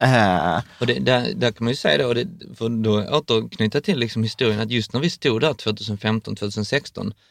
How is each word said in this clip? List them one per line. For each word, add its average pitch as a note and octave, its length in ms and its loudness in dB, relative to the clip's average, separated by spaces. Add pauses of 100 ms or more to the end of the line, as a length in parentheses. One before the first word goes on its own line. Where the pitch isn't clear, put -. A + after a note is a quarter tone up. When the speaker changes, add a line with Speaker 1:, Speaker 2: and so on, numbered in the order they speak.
Speaker 1:
Eh. F#2 560 4 (220)
Speaker 2:
Och - 60 0
det, - 120 2
där, B2 360 2
där A#2 180 0
kan - 120 -6
man A#2+ 80 0
ju - 40 -6
säga D3+ 260 2
då, B2+ 60 0
och A#2+ 60 0
det, A#2+ 120 -2 (280)
för A2+ 140 -4
då A2 480 2
återknyta A2+ 640 -2
till E3+ 180 0
liksom A2+ 240 -2
historien, A2 380 0
att A2 100 -4
just A#2 220 -2
när B2 80 -2
vi E3+ 100 0
stod A#2 300 -2
där D3+ 140 2
tvåtusenfemton, G#2+ 840 -4
tvåtusensexton, G#2 800 -4 (160)